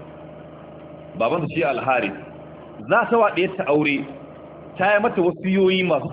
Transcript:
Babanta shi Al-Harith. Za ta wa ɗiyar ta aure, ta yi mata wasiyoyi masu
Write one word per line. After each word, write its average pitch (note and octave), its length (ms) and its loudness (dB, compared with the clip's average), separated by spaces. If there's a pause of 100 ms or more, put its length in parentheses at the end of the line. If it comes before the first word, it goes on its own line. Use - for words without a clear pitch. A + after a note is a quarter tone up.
(1200)
Babanta D3 360 2
shi D#3+ 100 0
Al-Harith. B2+ 520 0 (720)
Za G#3 220 4
ta A#3 80 4
wa G#3 120 6
ɗiyar F3+ 260 0
ta E3 120 -4
aure, D3 360 2 (760)
ta G3 180 4
yi G3+ 60 4
mata A3+ 200 2
wasiyoyi F#3 600 4
masu C#3 280 2